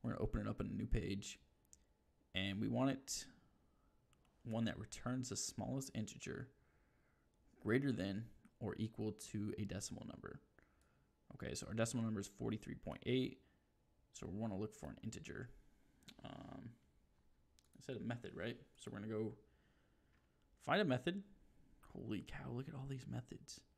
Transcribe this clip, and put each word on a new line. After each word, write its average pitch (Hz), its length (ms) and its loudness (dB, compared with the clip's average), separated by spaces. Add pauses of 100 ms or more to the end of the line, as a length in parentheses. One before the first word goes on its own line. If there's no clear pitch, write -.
We're 117 100 0
gonna - 120 2
open 110 160 2
it 104 80 0
up 104 140 0
in 101 60 0
a 101 60 -2
new 101 140 0
page. 107 540 2 (920)
And 98 280 4
we - 80 4
want 127 220 6
it - 340 -4 (1160)
one 113 200 2
that 104 160 2
returns 123 480 -2
the - 80 -2
smallest 127 580 -2
integer - 540 -2 (1120)
greater 135 300 6
than 98 320 2 (380)
or 110 160 0
equal 110 340 0
to 104 460 -2
a 104 80 0
decimal - 420 -4
number. - 320 -8 (920)
Okay, - 200 -2
so - 140 -4
our - 60 -2
decimal 113 320 4
number 110 160 2
is 98 60 -4
forty-three - 480 -2
point - 300 -6
eight. 127 360 4 (720)
So - 120 -8
we 90 140 -2
wanna 110 180 0
look 110 160 -2
for - 140 -8
an - 160 -8
integer. - 460 -6 (720)
Um, - 460 -8 (1080)
it - 60 -18
said 127 140 -2
a - 20 -2
method, 120 340 -2
right? 98 240 -2 (200)
So - 120 -8
we're 104 100 -4
gonna 110 120 -2
go 110 220 2 (1300)
find 196 160 6
a 202 40 6
method. 170 380 4 (720)
Holy 113 280 0
cow, 135 300 -6
look 123 160 -2
at - 80 -8
all 131 120 -6
these 135 200 -4
methods. - 540 -6 (160)